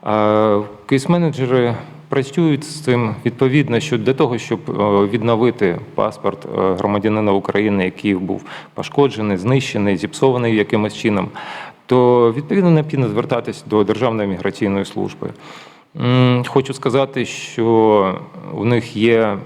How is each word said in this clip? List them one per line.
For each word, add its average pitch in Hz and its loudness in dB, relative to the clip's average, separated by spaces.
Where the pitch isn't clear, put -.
А 107 2
кейс-менеджери 131 0
працюють 147 -2
з - -14
цим 120 0
відповідно, 131 2
що - -2
для 113 0
того, 123 0
щоб, 110 -4
е, - -4
відновити 113 0
паспорт, 104 -4
е, 95 0
громадянина 104 0
України, 98 0
який 98 -2
був 92 -6
пошкоджений, 107 0
знищений, 104 0
зіпсований 120 0
якимось 104 0
чином, 104 -2
то 123 4
відповідно 175 2
необхідно 151 2
звертатись 113 -4
до 107 4
Державної 107 0
міграційної 98 -2
служби. - -8
М, 123 4
хочу 135 0
сказати, 135 -2
що 110 2
у 101 -4
них 123 0
є 113 2